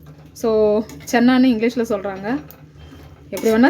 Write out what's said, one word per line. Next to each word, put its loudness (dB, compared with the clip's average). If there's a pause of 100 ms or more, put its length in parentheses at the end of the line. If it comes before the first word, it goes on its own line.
(320)
So, 0 (300)
சென்னான்னு 4
இங்கிலீஷ்ல -2
சொல்றாங்க. -6 (920)
எப்படி -2
வேணா 4